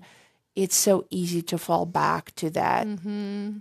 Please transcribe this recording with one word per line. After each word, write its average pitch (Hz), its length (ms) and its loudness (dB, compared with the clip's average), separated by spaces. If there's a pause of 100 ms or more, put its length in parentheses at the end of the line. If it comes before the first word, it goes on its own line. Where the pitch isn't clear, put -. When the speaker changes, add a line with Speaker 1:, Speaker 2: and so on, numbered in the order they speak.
(540)
Speaker 1:
it's 190 220 0
so 196 340 4
easy 175 320 -2
to 170 160 -4
fall 170 260 2
back 156 520 0
to 160 140 -2
that, - 360 2
Speaker 2:
Mm-hmm. 208 760 -6